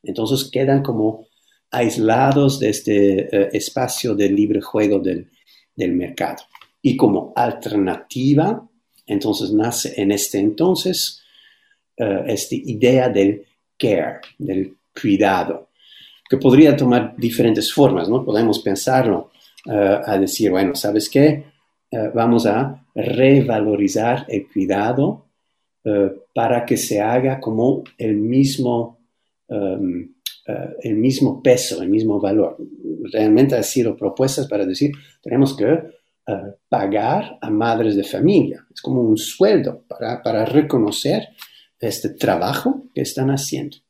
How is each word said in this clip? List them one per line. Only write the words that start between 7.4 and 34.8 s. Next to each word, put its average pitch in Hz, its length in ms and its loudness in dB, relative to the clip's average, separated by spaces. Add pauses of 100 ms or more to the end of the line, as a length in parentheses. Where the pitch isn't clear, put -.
entonces 101 460 -2
nace 110 480 -2
en 101 120 2
este 101 260 -2
entonces, 165 840 -2 (760)
eh, 98 320 -2
esta - 260 -4
idea 123 560 2
del 101 340 2 (340)
care, 90 420 0 (180)
del 95 380 -4 (220)
cuidado, 98 680 0 (600)
que 131 100 2
podría 143 360 8
tomar 123 420 2
diferentes 117 560 0
formas, 95 360 2
¿no? 123 160 0
Podemos 107 360 0
pensarlo, 107 680 0 (360)
eh, 101 380 2
a 104 120 -2
decir, 98 340 0
bueno, 92 240 0
¿sabes 104 360 -2
qué? 143 340 2 (460)
Eh, 110 240 -4
vamos 117 320 2
a 120 480 -2
revalorizar 110 1300 2
el 101 200 -6
cuidado, 110 760 -2 (580)
eh, 101 260 0 (240)
para 117 300 0
que - 120 0
se 107 240 -2
haga 127 400 0
como 117 440 -2 (140)
el 110 160 -2
mismo, 120 840 0 (500)
em, 95 640 -6 (320)
eh, - 360 -10
el 110 120 -4
mismo 127 480 0
peso, 120 400 2
el 90 80 -4
mismo 107 300 2
valor. 101 360 0 (560)
Realmente 110 440 4
han 107 80 0
sido 113 320 -2
propuestas 139 500 -2
para 104 180 -4
decir, 117 280 -2 (280)